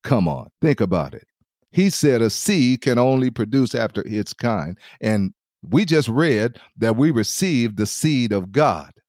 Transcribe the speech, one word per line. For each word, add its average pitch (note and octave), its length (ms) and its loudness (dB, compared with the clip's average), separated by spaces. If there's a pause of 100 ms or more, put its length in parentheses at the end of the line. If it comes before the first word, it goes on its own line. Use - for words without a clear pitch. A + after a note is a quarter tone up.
come G#2+ 240 0
on, C#2 220 -8 (120)
think D3+ 200 0
about F2 340 -2
it. - 140 -20 (440)
He F#3+ 180 2
said, B2+ 320 2
"a A2+ 80 2
seed C3 500 0
can B2 180 0
only B2+ 320 2
produce A#2 440 0
after A2 320 -4
its G#2+ 260 -4
kind." F#2+ 460 -4 (220)
And G#2 320 0 (300)
we C#3 220 2
just D#3 240 2
read A#2 520 0 (180)
that A2+ 180 2
we D3 140 4
received A#2+ 680 0
the G#2 100 0
seed B2+ 460 0
of G2 180 -2
God. G2 420 0 (160)